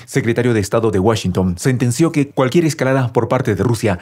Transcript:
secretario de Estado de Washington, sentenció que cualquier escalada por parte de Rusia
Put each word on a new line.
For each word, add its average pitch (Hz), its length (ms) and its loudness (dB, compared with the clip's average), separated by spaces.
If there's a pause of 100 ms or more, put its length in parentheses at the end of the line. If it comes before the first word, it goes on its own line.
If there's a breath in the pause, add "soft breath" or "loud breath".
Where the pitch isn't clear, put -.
secretario 117 480 0
de 110 60 2
Estado 110 320 0
de 98 80 0
Washington, 92 580 0
sentenció 127 540 0
que 143 200 -2
cualquier 147 340 2
escalada 131 480 0
por 123 160 0
parte 123 260 0
de 90 80 0
Rusia 110 380 0